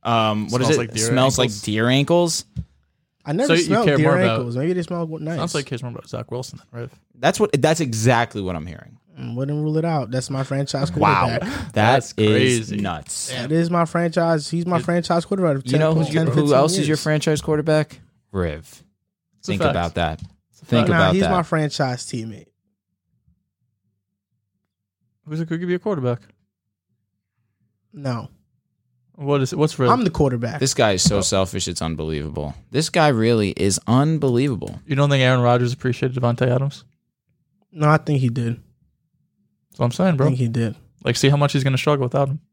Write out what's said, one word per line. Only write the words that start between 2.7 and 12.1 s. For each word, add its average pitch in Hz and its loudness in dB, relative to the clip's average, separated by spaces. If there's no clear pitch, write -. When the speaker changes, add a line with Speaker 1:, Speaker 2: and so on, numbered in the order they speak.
Speaker 3:
I 147 -6
never 165 0
Speaker 2:
So 165 4
you 170 4
Speaker 3:
smelled 196 2
Speaker 2:
care 147 4
Speaker 3:
deer 151 2
Speaker 2:
more - 4
about - 2
Speaker 3:
ankles. 120 -4
Maybe 165 -2
they 180 -4
smell 170 -6
nice. 160 -8
Speaker 2:
Sounds 160 -6
like 143 -4
he's 123 -8
more 120 -10
about - -16
Zach - -10
Wilson 123 -10
than 120 -16
Riv. - -12
Speaker 1:
That's 143 0
what. 208 2
That's 156 2
exactly 117 0
what 92 -4
I'm 80 -8
hearing. - -18
Speaker 3:
Mm, 123 -10
wouldn't 139 -4
rule 156 -2
it 160 -2
out. 147 -2
That's 127 -4
my 135 -4
franchise 139 -4
Speaker 1:
Wow, 95 4
Speaker 3:
quarterback. 196 -6
Speaker 1:
that - -14
Speaker 2:
That's 120 2
Speaker 1:
is - -16